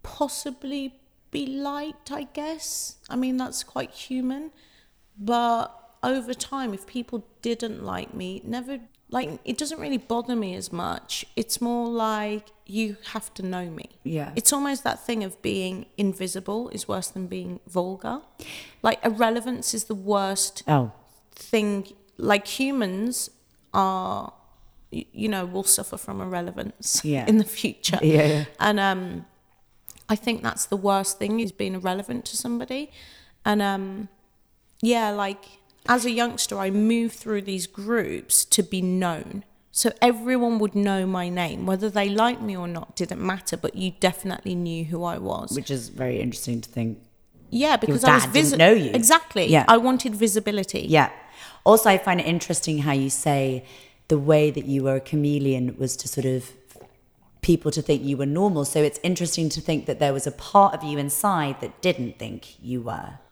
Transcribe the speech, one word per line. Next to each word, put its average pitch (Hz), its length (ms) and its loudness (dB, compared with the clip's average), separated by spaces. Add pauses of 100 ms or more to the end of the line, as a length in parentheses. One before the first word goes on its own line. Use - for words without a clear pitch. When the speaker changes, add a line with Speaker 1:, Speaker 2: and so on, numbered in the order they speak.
Speaker 1:
possibly 269 920 -8 (360)
be 285 140 -6
liked, 285 680 -8
I 294 120 -8
guess. - 760 -10 (120)
I - 60 -10
mean, 254 220 -2
that's 254 260 -8
quite - 280 -10
human. 262 600 -8 (680)
But 233 480 0 (360)
over 254 300 -2
time, 254 400 -6
if 190 120 -12
people 233 400 -8 (160)
didn't 233 420 -4
like - 300 -8
me, 185 240 -8
it - 80 -16
never, 247 340 -8 (300)
like, 240 340 -4
it 247 140 -6
doesn't 302 220 -6
really 285 180 -4
bother 233 380 -4
me 196 200 -4
as 190 160 -10
much. - 540 -8 (100)
It's - 240 -4
more 240 300 -2
like, 214 580 -2 (180)
you 208 320 -4 (100)
have - 280 -10
to 190 80 -10
know 180 260 -6
me. - 200 -14 (140)
Speaker 2:
Yeah. 151 320 -4
Speaker 1:
It's 233 180 2
almost 277 300 -2
that - 220 -4
thing 220 180 -2
of 190 180 -10
being 190 440 -4 (120)
invisible 196 720 -4
is - 180 -10
worse 190 220 -4
than 185 180 -10
being 180 400 -10
vulgar. 185 540 -6 (600)
Like, - 220 0
irrelevance 233 720 0
is 214 120 -4
the 220 100 -6
worst 196 720 -2
Speaker 2:
Oh. 127 240 4 (400)
Speaker 1:
thing. 208 600 -2 (260)
Like, 208 300 2
humans 240 840 -2 (440)
are, 190 600 -2 (580)
y-, - 200 -8
you 214 160 -6
know, 190 180 -2
will 185 180 -6
suffer 190 340 0
from 196 240 -10
irrelevance 185 840 -6
Speaker 2:
Yeah. 143 220 -2
Speaker 1:
<laughs> - 40 0
in 214 80 8
the 214 60 6
future. - 580 -4
Speaker 2:
Yeah, 156 240 6
yeah. 147 200 2 (140)
Speaker 1:
And, 208 200 2
um, 185 460 -2 (840)
I 214 80 2
think - 280 -4
that's - 240 -4
the 202 100 -2
worst 196 400 0
thing, 214 220 -2
is 208 120 -4
being 190 240 -4
irrelevant 196 500 -6
to - 120 -8
somebody. 254 540 -6 (520)
And, 208 180 2
um, 196 460 -4 (760)
yeah, 226 280 2
like, 202 340 -4 (440)
as 240 180 4
a 247 60 0
youngster, 233 480 -2
I 190 120 0
moved 220 440 2
through 208 260 -4
these 190 260 -6
groups 202 800 0
to - 180 4
be 185 200 -2
known. 185 600 -2 (280)
So - 200 2 (120)
everyone 240 560 2
would 208 160 0
know 196 320 2
my 185 200 -2
name. 175 380 -4
Whether 190 240 0
they 202 180 2
liked 220 340 2
me 208 140 -4
or 175 120 -6
not 170 280 -10
didn't 240 240 -4
matter, 185 380 -4
but - 180 -4
you 185 240 -2
definitely 185 560 -2
knew 165 300 -4
who 165 180 -4
I 170 140 -4
was. - 360 -4
Speaker 2:
Which 139 180 -4
is 120 180 -4
very 123 320 -2
interesting 120 400 -2
to - 80 -14
think. 113 300 -2 (500)
Speaker 1:
Yeah, 277 220 2
Speaker 2:
Your 254 80 6
Speaker 1:
because 190 240 2
I 151 100 8
was - 120 8
Speaker 2:
dad 135 80 -4
didn't 302 120 6
Speaker 1:
visi-, 143 120 4
Speaker 2:
know 175 160 12
you. 147 200 4
Speaker 1:
Exactly. 240 540 4
Speaker 2:
Yeah. 151 200 8
Speaker 1:
I 226 100 10
wanted 247 380 2
visibility. 208 720 0
Speaker 2:
Yeah. 151 240 6 (540)
Also, 220 240 10
I 190 80 8
find 180 240 2
it - 60 -2
interesting 165 520 0
how 143 140 2
you 135 160 2
say 135 560 0 (420)
the 151 120 4
way 151 320 6
that 135 140 -4
you 135 180 0
were 135 120 2
a 135 60 0
chameleon 139 760 2
was 131 180 -2
to - 100 -8
sort 135 180 -4
of 131 260 -2 (880)
people 160 280 4
to 147 120 -2
think 143 220 2
you 139 140 -2
were 139 80 0
normal. 160 400 2
So 151 160 2
it's 147 220 2
interesting 175 460 0
to - 120 -4
think 160 240 -2
that 143 140 -4
there 143 140 4
was 135 120 -2
a 143 60 -2
part - 420 4
of 151 100 -8
you 147 140 -4
inside 143 640 0
that - 200 -10
didn't 143 360 0
think - 460 -12
you 123 180 -6
were. - 380 -10 (120)